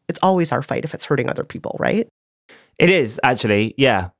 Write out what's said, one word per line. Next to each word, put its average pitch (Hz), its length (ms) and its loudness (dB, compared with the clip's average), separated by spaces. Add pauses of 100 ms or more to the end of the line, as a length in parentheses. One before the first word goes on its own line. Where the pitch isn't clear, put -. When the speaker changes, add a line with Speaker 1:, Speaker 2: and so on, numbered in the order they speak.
Speaker 1:
It's - 140 -6
always 180 300 2
our 131 100 0
fight - 220 -4
if 156 100 -10
it's - 100 -12
hurting 135 240 -2
other - 160 -6
people, - 340 -10
right? - 280 0 (720)
Speaker 2:
It 175 120 4
is, 135 340 0
actually, 110 520 2
yeah. 104 440 2